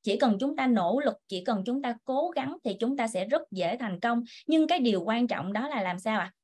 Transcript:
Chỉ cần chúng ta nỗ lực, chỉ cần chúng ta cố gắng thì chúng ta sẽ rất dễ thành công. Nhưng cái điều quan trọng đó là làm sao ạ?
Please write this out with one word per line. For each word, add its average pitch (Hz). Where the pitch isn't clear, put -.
Chỉ 208
cần 226
chúng 294
ta 262
nỗ 220
lực, 240
chỉ 180
cần 208
chúng 262
ta 247
cố 285
gắng 285
thì 202
chúng 254
ta 226
sẽ 196
rất 285
dễ 185
thành 196
công. 240
Nhưng 311
cái 349
điều 214
quan 226
trọng 190
đó 240
là 247
làm 180
sao 220
ạ? 180